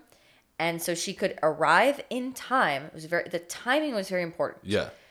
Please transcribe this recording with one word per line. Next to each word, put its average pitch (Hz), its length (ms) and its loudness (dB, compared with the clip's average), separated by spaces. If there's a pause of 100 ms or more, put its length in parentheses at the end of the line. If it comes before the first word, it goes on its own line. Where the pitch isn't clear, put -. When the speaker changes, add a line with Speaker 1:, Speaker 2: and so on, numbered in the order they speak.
(580)
Speaker 1:
And 170 240 -2
so 170 140 -2
she 180 180 -4
could 190 300 -2
arrive 160 560 6 (100)
in 254 220 -4
time. 170 540 0
It - 80 -16
was 156 120 -12
very, 175 220 0
the 170 120 -4
timing 277 560 -2
was 190 120 -2
very 180 160 -2
important. 160 400 -4
Speaker 2:
Yeah. 95 260 0 (220)